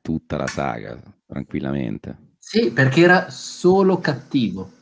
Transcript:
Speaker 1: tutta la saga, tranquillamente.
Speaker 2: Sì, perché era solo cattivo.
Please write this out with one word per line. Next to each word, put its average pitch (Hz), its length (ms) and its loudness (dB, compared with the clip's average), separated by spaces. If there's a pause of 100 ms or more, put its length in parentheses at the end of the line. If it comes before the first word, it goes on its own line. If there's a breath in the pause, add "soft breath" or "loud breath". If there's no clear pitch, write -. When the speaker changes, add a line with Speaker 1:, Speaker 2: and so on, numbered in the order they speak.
Speaker 1:
tutta 80 360 -6
la 69 100 -4
saga, 58 520 -8 (260)
tranquillamente. 67 920 -8 (220)
Speaker 2:
Sì, - 320 0
perché 135 300 4
era 180 280 6
solo 185 720 2
cattivo. 110 720 -4 (100)